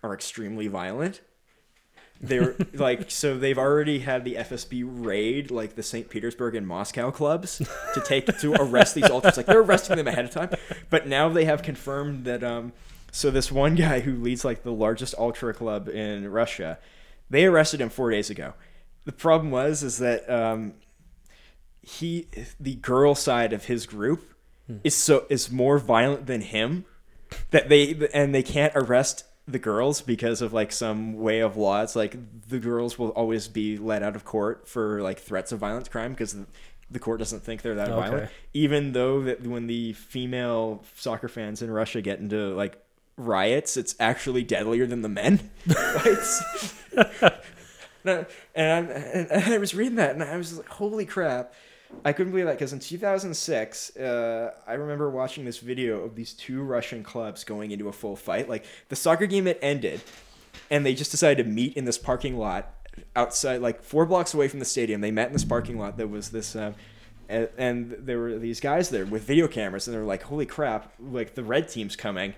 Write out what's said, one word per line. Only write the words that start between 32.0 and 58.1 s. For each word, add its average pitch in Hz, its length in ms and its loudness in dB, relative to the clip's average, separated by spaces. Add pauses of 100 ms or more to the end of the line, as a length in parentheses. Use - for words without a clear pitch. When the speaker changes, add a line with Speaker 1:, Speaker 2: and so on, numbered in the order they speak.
Speaker 1:
the 131 80 -4
girls 120 400 -2
will 117 120 -2
always 113 380 0
be 107 300 -2
let 107 240 -2
out 104 140 -2
of 104 100 -14
court 107 420 -2
for, 107 360 -2
like, 92 160 -4
threats 95 320 -6
of 113 80 -6
violent 107 320 -6
crime 120 240 -6
'cause 110 180 -6
the, 101 140 -12 (420)
the 127 80 -8
court 113 220 -4
doesn't 113 240 -8
think 113 180 -10
they're 113 140 -4
that 104 140 -2
Speaker 2:
Okay. 113 200 -2
Speaker 1:
violent. 120 220 -4 (240)
Even 143 380 2
though 131 280 2
that 127 240 -4
when 120 220 -6
the 117 260 -4
female 120 920 -4 (120)
soccer 117 320 -6
fans 107 340 -8
in 117 80 -6
Russia 110 320 -2
get 98 180 -4
into, 101 360 -2
like, 101 260 -4 (360)
riots, 117 600 2
it's - 220 -4
actually 123 440 0
deadlier 113 440 0
than 120 160 -4
the 107 60 -4
men 104 280 4
<laughs> - 300 -4
fights. - 1080 2 (180)
Speaker 2:
<laughs> 240 120 6 (1000)
Speaker 1:
No, 175 200 0 (300)
and, 160 180 4
I'm, 165 200 2 (400)
and 190 220 4
I 226 40 4
was 202 160 -2
reading 226 220 0
that 185 160 4
and 147 120 -4
I 147 140 -4
was 165 200 -8
like, 151 120 -14
"Holy 208 360 -4
crap." 131 480 -2 (500)
I 147 100 2
couldn't 185 200 -2
believe 185 120 0
that 151 140 -2
'cause 139 120 -4
in 139 80 -10
two 170 200 -10
thousand 190 360 -2
six, - 600 -4
uh, 117 540 -2 (160)
I 110 60 -6
remember 147 360 -2
watching 131 340 -4
this 120 140 -8
video 120 440 -2
of 110 140 -10
these 113 180 -12
two 131 280 -8
Russian 120 420 -4
clubs 110 400 -8
going 107 280 -8
into 104 160 -6
a 101 40 -8
full 101 240 -8